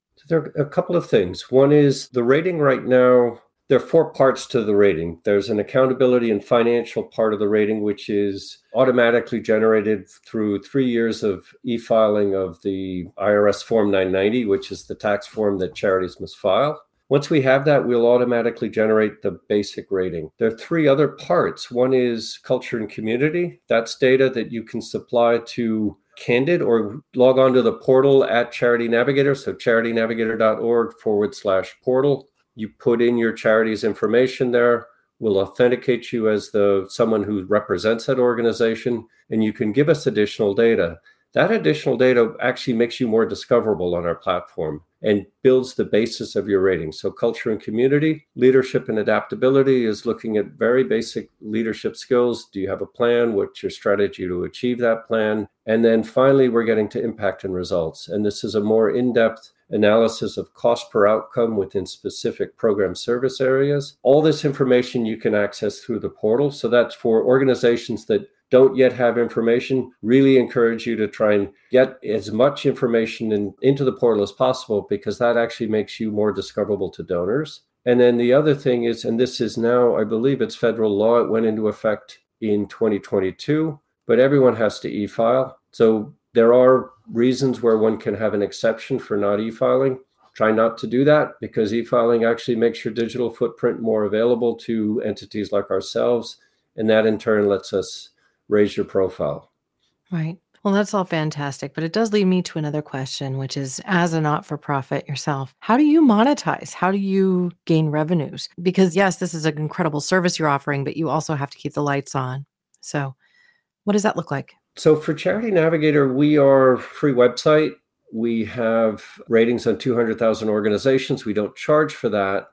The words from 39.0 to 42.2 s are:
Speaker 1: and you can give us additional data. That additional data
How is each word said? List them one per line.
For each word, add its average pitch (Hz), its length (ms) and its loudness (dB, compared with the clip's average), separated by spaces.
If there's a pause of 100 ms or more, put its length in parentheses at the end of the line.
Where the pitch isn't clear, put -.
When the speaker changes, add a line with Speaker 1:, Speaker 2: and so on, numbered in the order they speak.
Speaker 1:
and 110 140 0
you 107 100 0
can 107 200 -4
give 143 160 2
us 147 180 0
additional 104 480 0
data. 101 460 0 (320)
That 156 180 0
additional 156 460 -2
data 120 440 4